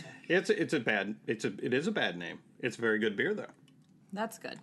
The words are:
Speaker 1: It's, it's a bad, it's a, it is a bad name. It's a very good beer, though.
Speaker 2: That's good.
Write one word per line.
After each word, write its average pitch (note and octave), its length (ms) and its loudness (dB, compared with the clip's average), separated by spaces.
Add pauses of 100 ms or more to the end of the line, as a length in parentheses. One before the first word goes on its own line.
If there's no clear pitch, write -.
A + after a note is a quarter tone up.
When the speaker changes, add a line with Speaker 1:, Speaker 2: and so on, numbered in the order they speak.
(300)
Speaker 1:
It's, F3+ 200 4
it's E3 240 2
a D3+ 60 2
bad, G#2+ 340 2 (120)
it's A#2 200 -2
a, G2 160 0
it A2+ 100 0
is D3 140 2
a A3+ 40 2
bad G2 280 0
name. E2 220 -8 (200)
It's A#2 160 -2
a - 60 -14
very A2 160 4
good G#2+ 180 2
beer, C#3+ 160 2
though. F3 140 -4 (680)
Speaker 2:
That's A3 260 -4
good. - 240 -10